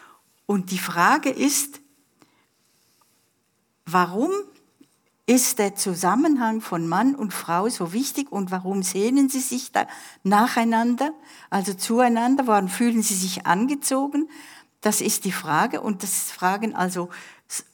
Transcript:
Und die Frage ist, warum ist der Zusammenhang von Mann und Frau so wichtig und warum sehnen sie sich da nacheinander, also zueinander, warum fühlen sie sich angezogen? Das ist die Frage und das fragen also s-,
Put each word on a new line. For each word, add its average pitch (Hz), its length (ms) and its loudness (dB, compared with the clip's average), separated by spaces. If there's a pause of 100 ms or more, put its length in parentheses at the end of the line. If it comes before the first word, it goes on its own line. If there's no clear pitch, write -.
(460)
Und 190 240 -2
die 185 80 -4
Frage 214 520 2
ist, - 500 -2 (2000)
warum 185 440 2 (960)
ist 247 320 2
der 196 160 0
Zusammenhang 220 840 2
von 170 260 -4
Mann 214 280 2
und 208 180 -6
Frau 180 360 -2
so 175 260 -4
wichtig 277 360 -4
und 190 200 -4
warum 185 320 -2
sehnen 254 480 2
sie 269 100 -2
sich 254 320 -6
da - 140 2 (360)
nacheinander, 233 880 2 (360)
also 196 240 -2
zueinander, 240 720 2
warum 202 220 4
fühlen 233 340 2
sie 208 120 -2
sich 185 320 -4
angezogen? 277 840 0 (540)
Das 208 180 0
ist - 240 -2
die 185 80 -2
Frage 180 480 0
und 202 220 -4
das - 280 -4
fragen 202 440 -2
also 180 340 -2 (400)
s-, - 260 -10